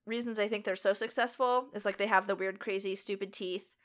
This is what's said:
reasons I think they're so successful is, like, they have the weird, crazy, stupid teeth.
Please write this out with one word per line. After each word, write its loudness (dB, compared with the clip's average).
reasons -2
I 4
think -4
they're 0
so 4
successful 2
is, -6
like, 0
they 2
have 4
the 2
weird, -4
crazy, -2
stupid -6
teeth. -6